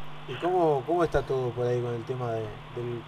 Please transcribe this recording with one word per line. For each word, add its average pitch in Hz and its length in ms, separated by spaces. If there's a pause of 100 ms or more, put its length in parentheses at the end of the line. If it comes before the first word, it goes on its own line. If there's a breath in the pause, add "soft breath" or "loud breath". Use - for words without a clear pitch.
(300)
¿Y 131 60
cómo, 165 520
cómo 170 160
está 151 180
todo 127 280
por 120 180
ahí 123 140
con 120 120
el 117 100
tema 123 280
de, 113 80
del 117 680